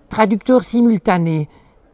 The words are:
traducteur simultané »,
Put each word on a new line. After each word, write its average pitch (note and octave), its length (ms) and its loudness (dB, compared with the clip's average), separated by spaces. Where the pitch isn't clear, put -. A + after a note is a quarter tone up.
traducteur A3 540 0
simultané », F3+ 840 0